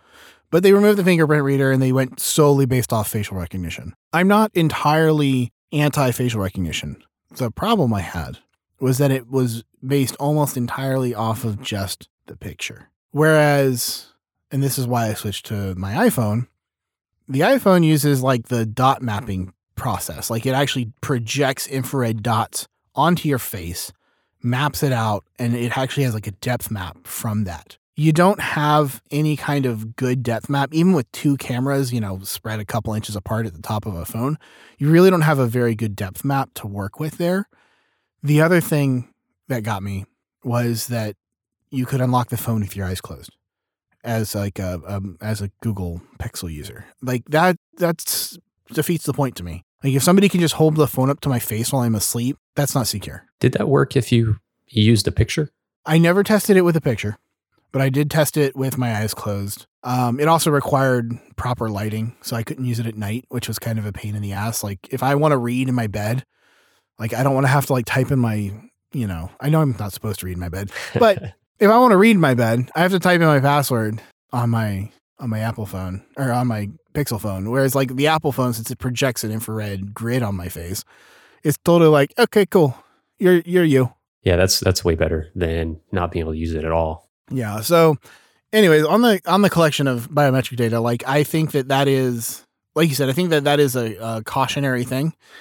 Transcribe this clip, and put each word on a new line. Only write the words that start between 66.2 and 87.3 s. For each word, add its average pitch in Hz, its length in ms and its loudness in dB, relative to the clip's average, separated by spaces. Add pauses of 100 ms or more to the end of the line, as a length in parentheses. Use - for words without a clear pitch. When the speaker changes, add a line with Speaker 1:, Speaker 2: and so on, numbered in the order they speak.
Speaker 1:
like, 113 140 -6
I 117 100 0
don't 135 100 2
wanna 135 140 2
have 135 200 4
to, 143 60 0
like, 123 120 0
type 131 260 0
in 135 80 2
my, 104 320 0 (400)
you 120 160 -4
know, 85 320 -6
I 139 100 -2
know 160 120 4
I'm 135 180 0
not 104 140 -8
supposed - 260 -8
to 92 60 -10
read 92 80 -6
in 87 60 -6
my 87 100 -8
bed, 95 220 -8 (280)
but 202 340 2 (140)
Speaker 2:
<laughs> - 120 -20
Speaker 1:
if 208 100 6
I 220 80 6
wanna 240 200 6
read 220 140 8
in 196 100 6
my 139 120 4
bed, 120 420 2
I 160 60 2
have 180 100 2
to 190 80 0
type 180 200 4
in 165 80 4
my 147 120 6
password 127 640 0 (300)
on 120 180 0
my, 107 420 -2 (280)
on 123 100 -8
my 110 100 -4
Apple 110 260 -6
phone 95 380 -10 (140)
or 135 140 -2
on 123 160 0
my 107 220 -4 (240)
Pixel 135 260 -4
phone. 98 300 -6
Whereas, 135 260 0
like, 135 200 -2
the 139 120 0
Apple 160 240 0
phone, 123 220 -2
since 110 160 -8
it 127 80 -8
projects 123 460 -4
an 110 80 -6
infrared 107 640 -8
grid 117 280 -2
on 101 140 -2
my 87 140 -8
face, 87 340 -8 (600)
it's 151 220 0
totally 170 240 6
like, 143 280 4
"Okay, 214 280 4
cool. 156 320 2 (400)
You're, 180 280 4
you're 180 180 2
you." 131 300 4 (280)
Speaker 2:
Yeah, 90 140 4
that's, 92 240 2
that's - 260 0
way 82 100 2
better 80 400 -2
than 80 440 -4 (120)
not 87 200 -2
being 82 120 -4
able 80 100 -6
to 78 40 -6
use 82 160 -4
it 78 100 -6
at 80 80 -4
all. 82 380 -2 (220)